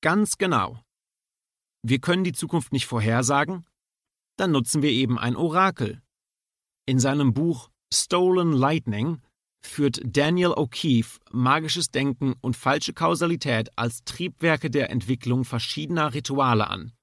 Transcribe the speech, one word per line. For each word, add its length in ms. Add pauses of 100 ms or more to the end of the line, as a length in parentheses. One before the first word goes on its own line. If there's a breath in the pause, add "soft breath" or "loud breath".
Ganz 320
genau. 480 (960)
Wir 160
können 260
die 100
Zukunft 400
nicht 100
vorhersagen? 800 (720)
Dann 140
nutzen 320
wir 80
eben 280
ein 160
Orakel. 680 (840)
In 160
seinem 320
Buch 380 (200)
Stolen 640
Lightning 680 (420)
führt 400
Daniel 480
O'Keefe 680 (100)
magisches 600
Denken 520
und 120
falsche 380
Kausalität 840
als 260
Triebwerke 680
der 200
Entwicklung 560
verschiedener 680
Rituale 560
an. 240 (100)